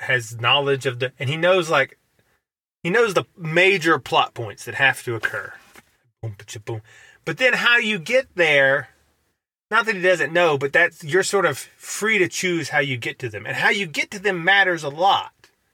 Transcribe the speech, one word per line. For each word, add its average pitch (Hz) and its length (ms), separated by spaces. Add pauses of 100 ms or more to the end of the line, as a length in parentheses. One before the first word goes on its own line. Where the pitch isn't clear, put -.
has 117 400
knowledge 139 460
of 123 120
the, 123 220
and 135 100
he 156 60
knows, 170 340
like, 139 280 (840)
he 170 80
knows 220 240
the 156 120 (100)
major 165 640
plot - 340
points 113 300
that 117 100
have 135 300
to 120 100
occur. - 400 (640)
Boom, 110 160
ba-cha, - 220
boom. 113 240 (420)
But 156 140
then 254 140
how 233 240
you 214 240
get 247 340
there, 143 540 (800)
not 220 160
that 208 80
he 180 80
doesn't 165 300
know, 165 260
but 139 140
that's, 170 320
you're 170 180
sort 185 240
of 143 100
free - 640
to 175 80
choose 170 440
how 147 100
you 135 160
get 143 240
to 123 80
them. 104 180
And 135 80
how 202 160
you 202 160
get 269 240
to 214 80
them 185 240
matters 185 400
a 147 60
lot. 160 440 (420)